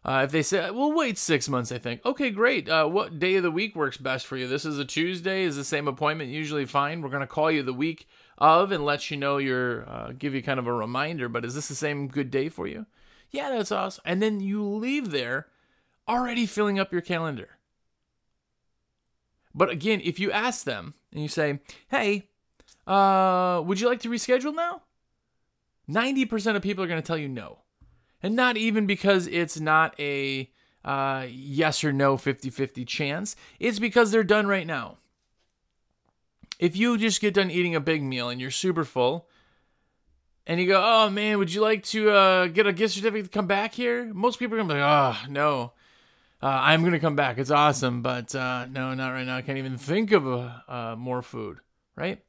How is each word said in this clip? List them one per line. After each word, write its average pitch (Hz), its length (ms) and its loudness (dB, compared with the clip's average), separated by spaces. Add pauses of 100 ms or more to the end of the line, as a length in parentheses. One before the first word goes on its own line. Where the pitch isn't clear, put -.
Uh, 131 200 2
if 139 80 -4
they 160 100 2
say, 175 280 -2
"We'll 277 220 0
wait 285 260 0
six 143 320 0
months, 123 200 -2
I 123 60 -6
think." 120 300 -8
"Okay, 262 240 -2
great. 220 380 0
Uh, 156 180 2
what 175 320 -2
day 185 180 2
of 185 60 4
the 175 80 0
week 190 260 -4
works 143 220 -2
best 131 280 -4
for 135 120 -8
you? 127 100 -4
This 135 160 -2
is 151 140 -4
a 139 80 -4
Tuesday. 180 560 -2
Is 156 140 -2
the 143 80 -6
same 147 220 -2
appointment 147 440 -2
usually 147 340 -4
fine? 147 380 -2
We're 135 80 -8
gonna 139 160 -4
call 156 240 0
you 151 120 2
the 127 120 -4
week 156 340 -6 (300)
of 170 340 6
and 147 140 -2
let 147 240 -2
you 147 80 -6
know 143 180 0
your, 127 500 -2
uh, 120 300 -10
give 135 180 -4
you 131 80 -4
kind 131 160 -2
of 123 80 -4
a 120 60 -2
reminder, 123 560 -4
but 117 160 -4
is 123 100 -8
this 147 140 -6
the 143 60 -8
same 143 340 -4
good 131 220 -4
day 135 180 -2
for - 180 -8
you?" 220 200 -10 (440)
"Yeah, 277 200 -6
that's 220 200 -2
awesome." 190 360 -4
And 185 160 0
then 214 180 0
you 202 240 -2
leave 220 460 -2
there 131 380 -4 (600)
already 240 380 0
filling 202 320 0
up 190 120 -2
your 180 120 -2
calendar. 165 560 -6 (2000)
But 156 140 2
again, 180 340 -2
if 175 160 -4
you 196 140 -2
ask 240 320 -2
them 120 300 -8 (180)
and 147 80 -8
you 151 80 -4
say, 147 320 -2 (280)
"Hey, 208 420 -2 (560)
uh, 190 760 4
would 190 140 0
you 240 100 2
like 240 120 0
to 233 80 -8
reschedule 254 460 0
now?" 339 280 -6 (1040)
Ninety 254 380 0
percent 214 320 -2
of 196 60 -2
people 190 200 -4
are 175 60 -2
gonna 160 140 -4
tell 165 160 -4
you 147 100 -6
no. 117 300 -12 (640)
And 214 140 0
not 247 200 2
even 214 300 2
because 190 400 4
it's 170 320 -2
not 156 400 2
a, 139 520 -4 (340)
uh, 135 440 -2
yes 139 540 0
or 151 100 2
no 139 240 4
fifty-fifty 131 680 -4
chance. 139 500 -4 (240)
It's 220 220 -2
because 226 300 4
they're 220 120 4
done 208 240 4
right 190 200 0
now. 139 320 -8 (1600)
If 160 160 2
you 233 220 4
just 214 220 2
get 208 140 2
done 190 160 2
eating 175 240 0
a 156 60 2
big 156 220 0
meal 127 260 -2
and 123 120 -6
you're 127 120 -6
super 165 320 0
full, 127 440 0 (1160)
and 170 140 -2
you 180 80 2
go, 190 160 6
"Oh, 220 260 6
man, 208 280 0
would 170 140 0
you 202 80 -2
like 220 260 2
to, 214 240 4
uh, 190 360 8
get 190 200 4
a 196 60 2
gift 185 220 0
certificate 202 320 -2
to - 40 -18
come 202 180 -2
back 202 260 0
here?" 240 300 -2 (100)
Most 214 240 0
people 226 160 -2
are 220 40 0
gonna 170 160 0
be 143 60 0
like, 143 360 4
"Oh, 117 120 -10
no. 139 440 0 (680)
Uh, 135 220 0
I'm 160 220 6
gonna 170 160 4
come 147 160 2
back. 131 220 0
It's 135 120 -4
awesome, 131 520 4
but, 123 340 -4
uh, 127 300 -4
no, 131 280 -6
not 131 160 -4
right 127 160 -6
now. 127 100 -4
I 127 60 -6
can't 135 160 -4
even 131 200 -6
think 202 340 0
of, 156 160 6
uh, 120 400 -4
uh, 117 280 -8
more 123 260 -4
food," 120 360 -10 (380)
right? 180 320 -6